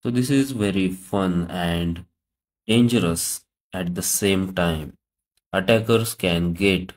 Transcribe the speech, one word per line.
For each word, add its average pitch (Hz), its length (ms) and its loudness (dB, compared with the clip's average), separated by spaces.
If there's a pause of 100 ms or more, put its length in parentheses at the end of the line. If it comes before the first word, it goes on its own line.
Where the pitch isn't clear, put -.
So 123 80 -2
this 123 180 0
is 135 220 2
very 98 400 0
fun 90 580 -2
and 85 560 -2 (600)
dangerous 113 800 2 (280)
at 87 220 -6
the 90 80 -6
same 95 500 0
time. 82 400 -2 (640)
Attackers 113 600 2
can 85 380 0
get 92 440 0